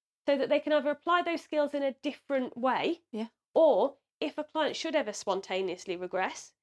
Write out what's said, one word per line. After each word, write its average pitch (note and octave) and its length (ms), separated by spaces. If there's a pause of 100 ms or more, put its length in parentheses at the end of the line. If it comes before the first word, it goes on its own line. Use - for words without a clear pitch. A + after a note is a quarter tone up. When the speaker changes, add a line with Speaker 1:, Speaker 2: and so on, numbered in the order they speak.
(260)
Speaker 1:
so C#4+ 100
that C#4 140
they D4 100
can D4+ 140
either D4 160
apply E4+ 320
those E4+ 220
skills D4 320
in C#4 80
a C4+ 100
different - 640
way, B3 540
Speaker 2:
Yeah. A3 160 (260)
Speaker 1:
or C#4 440 (220)
if D4 200
a D4+ 40
client D4+ 320
should D#4+ 200
ever G#3+ 180
spontaneously F#3 840
regress, F#3 680